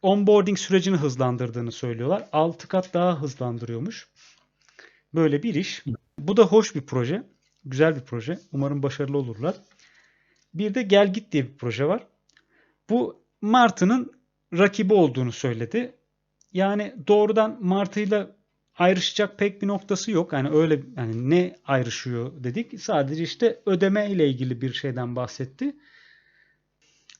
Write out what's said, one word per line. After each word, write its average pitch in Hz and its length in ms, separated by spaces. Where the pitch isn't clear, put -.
onboarding 202 560
sürecini 185 380
hızlandırdığını 123 760
söylüyorlar. 127 600
Altı 165 360
kat 185 260
daha 175 280
hızlandırıyormuş. 120 840
Böyle 151 280
bir 220 120
iş. - 300
Bu 165 180
da 226 80
hoş 214 300
bir 147 60
proje. 131 420
Güzel 147 320
bir 135 40
proje. 123 380
Umarım 139 300
başarılı 139 360
olurlar. 123 380
Bir 202 200
de 254 80
Gel 202 300
Git 214 200
diye 143 120
bir 117 120
proje 120 280
var. 185 220
Bu 240 320
Martı'nın 226 720
rakibi 196 420
olduğunu 131 380
söyledi. 127 600
Yani 202 420
doğrudan 214 520
Martı'yla 196 760
ayrışacak 185 640
pek 202 240
bir 202 40
noktası 196 440
yok. 170 220
Yani 139 180
öyle, 151 320
yani 120 340
ne 180 340
ayrışıyor 127 800
dedik. 185 360
Sadece 156 420
işte - 440
ödeme 196 440
ile 170 180
ilgili 127 320
bir 127 120
şeyden 123 440
bahsetti. 131 600